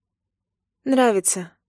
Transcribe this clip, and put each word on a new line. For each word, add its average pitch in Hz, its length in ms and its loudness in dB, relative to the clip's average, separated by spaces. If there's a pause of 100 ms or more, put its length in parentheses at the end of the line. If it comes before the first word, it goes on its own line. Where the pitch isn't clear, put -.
(840)
"Нравится", 220 680 0 (180)